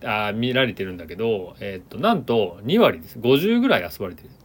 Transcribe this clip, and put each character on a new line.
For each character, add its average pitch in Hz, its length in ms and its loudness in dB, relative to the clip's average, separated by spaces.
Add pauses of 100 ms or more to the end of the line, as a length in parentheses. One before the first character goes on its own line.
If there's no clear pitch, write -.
あ、 107 280 -2
見 123 220 0
ら 131 100 4
れ 110 80 0
て 95 100 -8
る 95 100 -6
ん 90 40 -10
だ 85 100 -14
け 85 100 -14
ど、 104 440 -2
え 98 160 -10
ー 90 40 -14
っ - 60 -20
と、 - 120 -14
な 208 160 2
ん 135 100 -2
と 101 380 0
二 151 160 2
割 117 220 4
で - 80 -18
す。 - 100 -18
五 120 180 4
十 220 240 2
ぐ 262 80 2
ら 151 100 4
い 90 40 -2
遊 87 160 -10
ば 98 100 -6
れ 87 60 -12
て - 80 -20
る。 - 80 -20 (140)